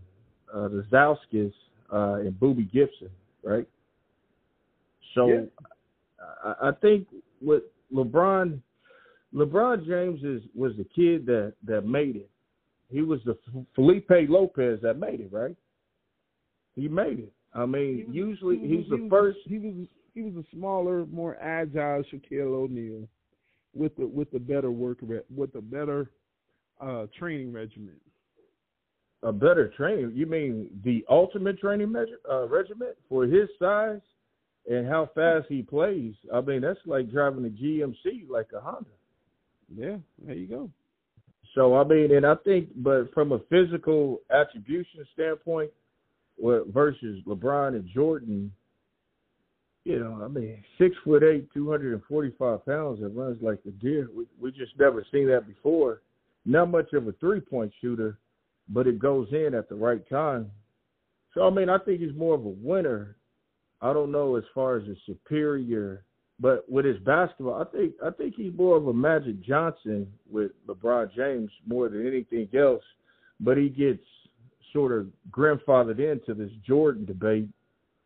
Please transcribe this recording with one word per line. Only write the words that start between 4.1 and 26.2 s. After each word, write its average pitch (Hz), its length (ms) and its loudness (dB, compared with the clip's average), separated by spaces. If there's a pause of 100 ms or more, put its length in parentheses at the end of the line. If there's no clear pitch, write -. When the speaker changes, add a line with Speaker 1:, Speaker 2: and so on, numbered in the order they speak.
Speaker 1:
So 123 120 4
Speaker 2:
Yeah. 120 140 4 (1000)
Speaker 1:
I, 113 260 -2
I - 20 -2 (100)
think 208 260 4 (320)
what 147 320 2 (220)
LeBron, 165 680 2 (760)
LeBron 165 540 0
James 180 360 -2
is, 135 180 -6 (120)
was 123 240 -2
the 101 60 -6
kid 170 440 2
that, 107 260 0 (120)
that 104 200 -2
made 131 320 -2
it. 98 120 -16 (600)
He 135 120 -4
was 156 240 0
the 117 120 -2 (180)
F-, 131 80 -10 (100)
Felipe 180 360 6
Lopez 156 720 4
that 113 140 0
made 151 260 -8
it, 98 100 -14
right? 123 240 -6 (1200)
He 143 140 -6
made 196 300 -2
it. 104 120 -14 (220)
I 120 120 -2
mean, 135 320 -2
Speaker 2:
He 110 60 -8
was, 120 120 -10
Speaker 1:
usually 185 420 -2
Speaker 2:
he 156 100 -6
was, - 20 -6
Speaker 1:
he's 160 200 0
the 139 80 0
Speaker 2:
he 117 60 -2
was, 214 60 -8
Speaker 1:
first. 202 360 4
Speaker 2:
he 208 140 -8
was, 190 280 -10 (260)
he 226 100 -12
was 214 100 -8 (100)
a - 120 -20
smaller, 180 500 -2
more 165 360 -8
agile 151 680 -2
Shaquille 139 420 -6
O'Neal 117 540 -6 (680)
with 151 220 -4
the, 135 120 -4
with 143 240 -6
the 131 80 -6
better 131 320 -4
work 123 300 -4
re-, 113 200 -8 (120)
with 135 220 -8
a 117 60 -14
better, 143 500 -8 (680)